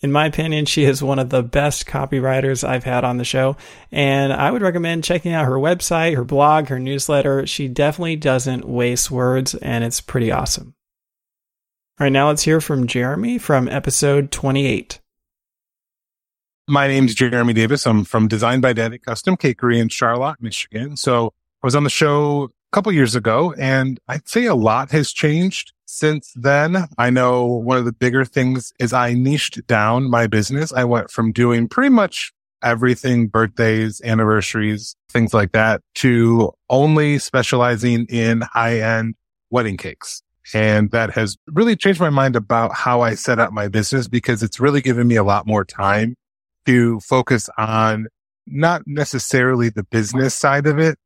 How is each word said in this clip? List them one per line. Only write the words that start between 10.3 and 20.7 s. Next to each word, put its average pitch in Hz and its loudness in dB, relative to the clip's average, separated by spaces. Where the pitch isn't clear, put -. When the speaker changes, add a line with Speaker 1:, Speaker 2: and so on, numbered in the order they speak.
Speaker 1:
awesome. - -4
All 151 0
right, 139 2
now 139 4
let's 151 0
hear 160 2
from 135 -2
Jeremy 151 -2
from 131 0
episode 139 0
twenty-eight. 135 -4
Speaker 2:
My 143 4
name's 135 4
Jeremy 120 2
Davis. 113 2
I'm 107 4
from 110 2
Design 117 0
by 127 4
Daddy 113 -4
Custom 151 -2
Cakery 120 0
in 113 0
Charlotte, 127 -2
Michigan. 117 -10